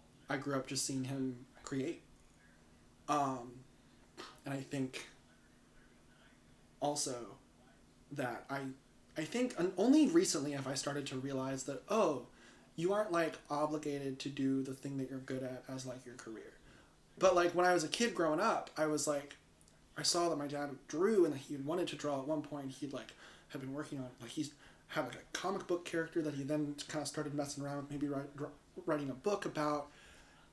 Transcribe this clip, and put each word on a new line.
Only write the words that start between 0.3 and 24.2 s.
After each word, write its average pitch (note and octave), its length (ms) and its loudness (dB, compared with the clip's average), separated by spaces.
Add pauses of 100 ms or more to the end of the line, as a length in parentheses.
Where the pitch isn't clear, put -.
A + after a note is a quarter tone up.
grew C#3 200 -2
up C3+ 100 -2
just C3+ 200 -2
seeing C3+ 180 -2
him C3 400 -4 (180)
create. C#3 400 -4 (1080)
Um, C3+ 440 0 (920)
and C#3 100 -4
I C#3 60 -4
think C3+ 480 -4 (1700)
also C#3+ 340 0 (1000)
that C3 380 -2
I, C#3 100 -2 (560)
I D#3 80 -2
think, A#3+ 340 0
and F#3 200 2
only C4 300 8
recently D#3+ 440 4
have C3+ 140 -4
I C3+ 80 -2
started C#3 320 -2
to C3+ 100 -6
realize C3+ 480 -2
that, C#3 240 -6
oh, F3+ 380 4 (500)
you F3 160 2
aren't, G#3 200 2
like, E3 260 2 (100)
obligated D3 720 -2
to - 80 -6
do C3+ 340 2
the C3 120 -6
thing C#3 240 -6
that C3 100 -2
you're C3+ 120 -6
good C3 220 -6
at B2+ 200 -6 (100)
as, B2+ 140 -8
like, B2+ 180 -10
your B2 120 -14
career. G#2+ 360 -12 (640)
But, F3+ 180 8
like, F3 180 6
when F3 100 6
I F3+ 80 8
was E3 120 4
a D3+ 40 -4
kid A3+ 260 2
growing D#3+ 260 4
up, G3+ 360 2
I D#3 100 2
was, D3+ 200 0
like, C#3+ 300 -2 (600)
I D#3 60 -4
saw E3+ 260 4
that D#3+ 80 2
my C#3+ 120 -2
dad C#3+ 220 -4 (180)
drew F#3 360 6
and D3+ 80 6
that C3 60 -6
he C#3+ 180 -8
wanted D#3 320 0
to - 80 -6
draw C#3+ 220 -2
at C3+ 80 -4
one D3+ 160 0
point. C#3+ 300 -8
He'd, C3+ 200 -8
like, C3+ 200 -10 (380)
had C#3+ 100 -8
been C3+ 120 -8
working D3 260 -6
on, B2+ 80 -6 (140)